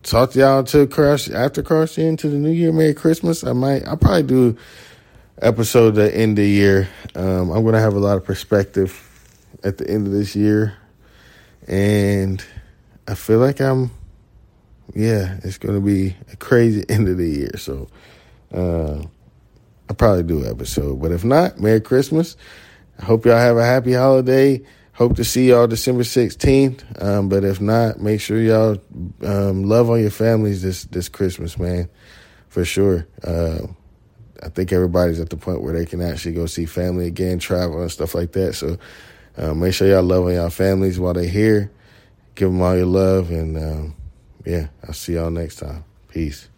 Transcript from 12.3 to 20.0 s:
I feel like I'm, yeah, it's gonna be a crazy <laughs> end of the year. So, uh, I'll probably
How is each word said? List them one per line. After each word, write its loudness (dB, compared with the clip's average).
I -8
feel 0
like 2
I'm, 0
yeah, -2
it's -10
gonna -2
be 0
a -20
crazy 2
<laughs> -10
end 0
of 0
the -2
year. -6
So, -10
uh, -4
I'll -8
probably 2